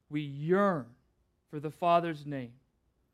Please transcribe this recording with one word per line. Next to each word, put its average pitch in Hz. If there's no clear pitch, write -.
we 147
yearn 156
for 151
the 151
Father's 170
name 131